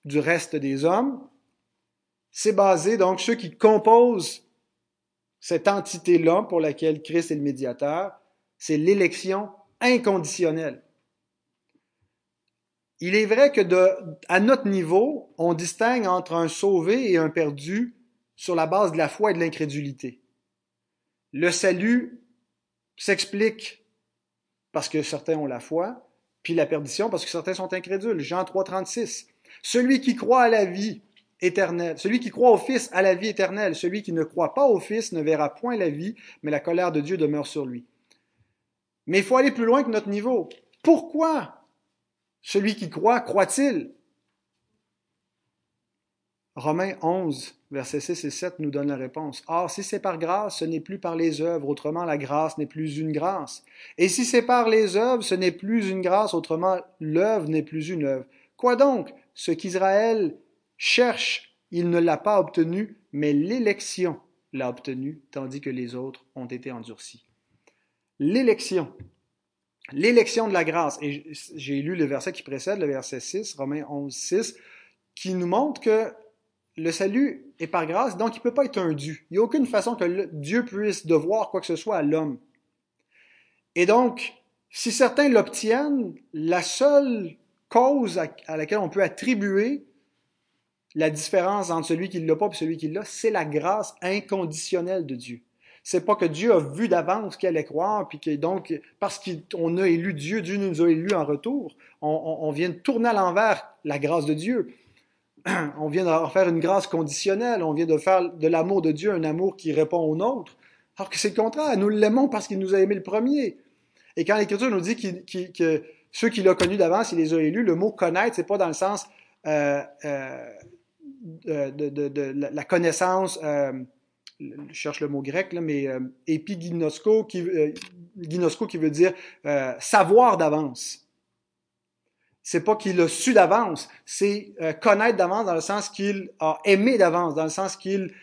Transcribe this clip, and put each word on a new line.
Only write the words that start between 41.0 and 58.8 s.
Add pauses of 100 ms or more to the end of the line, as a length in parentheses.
celui
qui
croit
croit-il ? (2750)
Romains
onze, (160)
versets
six
et
sept
nous
donne
la
réponse. «
Or,
si
c'est
par
grâce,
ce
n'est
plus
par
les
œuvres,
autrement
la
grâce
n'est
plus
une
grâce. (340)
Et
si
c'est
par
les
œuvres,
ce
n'est
plus
une
grâce,
autrement (180)
l'œuvre
n'est
plus
une
œuvre. (320)
Quoi
donc ? (200)